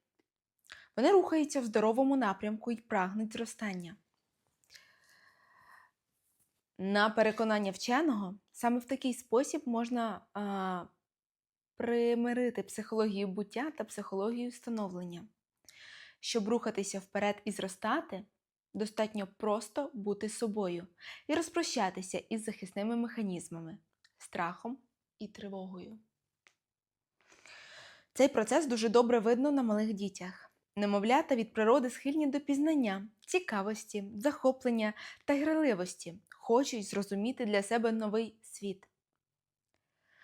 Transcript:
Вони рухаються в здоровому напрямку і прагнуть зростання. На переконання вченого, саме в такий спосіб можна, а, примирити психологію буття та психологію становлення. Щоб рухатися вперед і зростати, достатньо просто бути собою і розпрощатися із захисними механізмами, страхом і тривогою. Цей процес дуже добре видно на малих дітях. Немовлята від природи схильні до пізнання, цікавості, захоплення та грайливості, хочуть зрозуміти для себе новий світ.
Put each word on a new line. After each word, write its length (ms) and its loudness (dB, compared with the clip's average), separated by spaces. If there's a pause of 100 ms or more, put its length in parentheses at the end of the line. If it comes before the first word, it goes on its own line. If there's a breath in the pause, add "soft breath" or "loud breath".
(960 loud breath)
Вони 160 6
рухаються 500 4
в 40 -2
здоровому 520 4
напрямку 540 -2
і 40 0
прагнуть 580 -2
зростання. 640 -8 (2750 soft breath)
На 320 4
переконання 640 2
вченого, 640 0 (160)
саме 280 0
в 60 -10
такий 280 -2
спосіб 520 0
можна, 560 -2 (120)
а, 520 -4 (920)
примирити 880 2
психологію 640 -2
буття 440 -4
та 120 -4
психологію 680 -4
становлення. 760 -8 (920 loud breath)
Щоб 280 -2
рухатися 520 -2
вперед 460 -2
і 60 -4
зростати, 760 -4 (480)
достатньо 540 -4 (100)
просто 560 -2
бути 360 -4
собою 580 -2 (400 loud breath)
і 60 0
розпрощатися 840 -2
із 260 -6
захисними 520 -4
механізмами, 840 -6 (400)
страхом 600 -8 (420)
і 80 -10
тривогою. 720 -12 (2250 loud breath)
Цей 140 6
процес 400 2
дуже 220 2
добре 300 6
видно 320 4
на 120 2
малих 300 0
дітях. 560 -8 (260)
Немовлята 600 4
від 180 -2
природи 360 6
схильні 380 -2
до 120 0
пізнання, 680 0 (180)
цікавості, 800 -4 (120)
захоплення 800 0 (320 loud breath)
та 100 2
грайливості, 840 0 (100)
хочуть 580 0
зрозуміти 580 -2
для 180 2
себе 280 2
новий 500 -2
світ. 460 -10 (1400 loud breath)